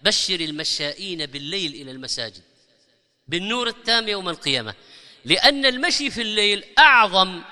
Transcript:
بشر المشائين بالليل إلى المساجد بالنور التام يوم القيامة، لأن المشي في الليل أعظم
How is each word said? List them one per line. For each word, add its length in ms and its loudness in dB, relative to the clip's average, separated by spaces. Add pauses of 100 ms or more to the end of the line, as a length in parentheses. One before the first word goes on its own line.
بشر 380 0
المشائين 840 -6
بالليل 480 -8
إلى 160 -16
المساجد 520 -10 (840)
بالنور 420 -4
التام 400 -2
يوم 200 -4
القيامة، 460 -4 (500)
لأن 420 2
المشي 440 -2
في 120 -6
الليل 420 0 (140)
أعظم 720 6